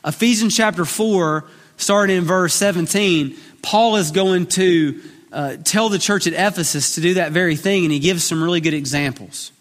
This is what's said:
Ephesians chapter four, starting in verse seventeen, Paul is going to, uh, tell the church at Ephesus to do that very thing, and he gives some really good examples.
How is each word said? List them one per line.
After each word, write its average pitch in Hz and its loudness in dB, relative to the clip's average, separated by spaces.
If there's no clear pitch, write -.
Ephesians 220 0
chapter 175 0
four, 175 0
starting 202 2
in 180 0
verse 180 2
seventeen, 175 0
Paul 220 2
is 160 0
going 185 2
to, 175 2
uh, 143 -8
tell 214 0
the 196 -2
church 202 0
at 170 0
Ephesus 165 -2
to 160 -4
do 175 2
that 165 0
very 170 2
thing, 190 0
and 156 2
he 143 0
gives 170 0
some 160 0
really 170 0
good 160 0
examples. 139 -6